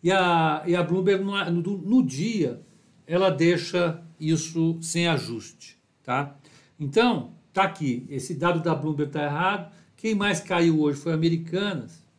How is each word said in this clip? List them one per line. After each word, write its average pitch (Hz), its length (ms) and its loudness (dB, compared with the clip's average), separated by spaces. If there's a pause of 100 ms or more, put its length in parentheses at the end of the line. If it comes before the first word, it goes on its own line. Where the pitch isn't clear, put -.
E 175 120 2
a, 160 540 2
e 175 100 2
a 175 80 2
Bloomberg, 190 400 2
no, 196 260 -2
no, 175 280 -2
no 208 280 2
dia, 160 560 -2 (440)
ela 185 220 2
deixa 170 720 2 (200)
isso 165 600 0
sem 170 280 0
ajuste, 117 680 -6 (260)
tá? 139 360 -4 (400)
Então, 185 560 0 (180)
tá 196 120 2
aqui, 131 440 -4
esse 143 260 -6
dado 165 280 0
da 165 120 2
Bloomberg 143 380 -2
tá 147 120 -4
errado. 180 480 -2 (240)
Quem 220 180 -2
mais 202 260 0
caiu 170 400 2
hoje 147 200 0
foi 170 120 -2
Americanas 165 920 -2 (160)